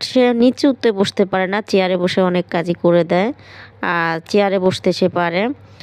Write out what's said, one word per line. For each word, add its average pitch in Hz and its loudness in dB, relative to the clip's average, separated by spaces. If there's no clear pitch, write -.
সে 247 2
নিচে 240 2
উঠতে 247 0
বসতে 196 0
পারে 185 -2
না, 202 -4
চেয়ারে 185 0
বসে 180 0
অনেক 180 0
কাজই 175 -2
করে 175 2
দেয়, 190 0
আর 165 -2
চেয়ারে 202 0
বসতে 185 0
সে 175 0
পারে। 175 -2